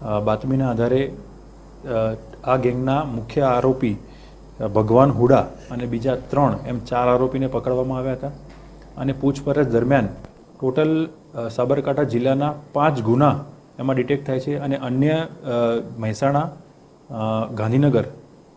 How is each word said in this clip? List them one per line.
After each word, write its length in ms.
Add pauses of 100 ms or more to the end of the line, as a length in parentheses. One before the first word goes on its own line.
અ, 180
બાતમીના 500
આધારે, 420 (720)
અ, 60 (540)
આ 120
ગેંગના 480
મુખ્ય 360
આરોપી, 560 (640)
અ, 60
ભગવાન 440
હુડા 380 (220)
અને 160
બીજા 280
ત્રણ 520
એમ 120
ચાર 300
આરોપીને 380
પકડવામાં 520
આવ્યા 140
હતા 180 (680)
અને 160
પૂછપરછ 520
દરમિયાન 440 (520)
ટોટલ, 480 (260)
અ, 140
સાબરકાંઠા 540
જિલ્લાના 520 (180)
પાંચ 300
ગુના 420 (340)
એમાં 180
ડિટેક્ટ 300
થાય 140
છે 180
અને 180
અન્ય, 360
અ, 360 (500)
મહેસાણા, 520 (600)
અ, 440
ગાંધીનગર, 500 (520)